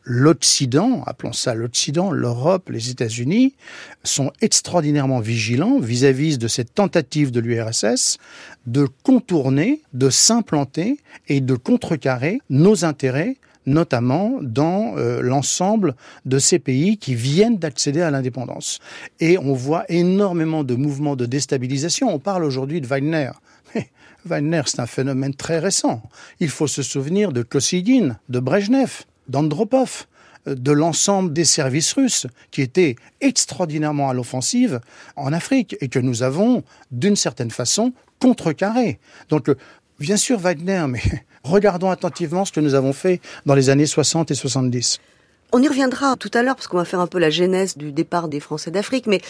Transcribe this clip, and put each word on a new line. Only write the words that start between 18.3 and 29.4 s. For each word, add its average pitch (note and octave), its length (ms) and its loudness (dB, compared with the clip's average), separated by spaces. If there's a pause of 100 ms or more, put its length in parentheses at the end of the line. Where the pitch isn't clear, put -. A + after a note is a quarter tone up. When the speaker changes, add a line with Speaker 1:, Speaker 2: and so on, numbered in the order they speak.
Speaker 1:
Et F3 180 4
on C#3 160 0
voit C#3 340 -2
énormément F3 760 2
de B2 100 -2
mouvements C#3+ 420 -2
de B2 80 -2
déstabilisation. C#3 880 -2
On D3 60 -2
parle F#3 260 -2
aujourd'hui C3+ 380 -4
de B2 40 -8
Wagner. C#3 440 -2 (440)
Mais A3 140 -6 (380)
Wagner, D#3+ 400 -2
c'est - 140 -6
un A#2+ 60 -2
phénomène C3+ 480 -4
très E3 240 -4
récent. E3 440 -2 (380)
Il D#3+ 100 0
faut D3+ 160 -2
se C#3 160 -4
souvenir D#3 500 -2
de A#2+ 100 -2
Kosygin, F3+ 760 2 (100)
de B2 100 -2
Brejnev, G3+ 640 0 (240)
d'Andropov, D#3 800 -2 (400)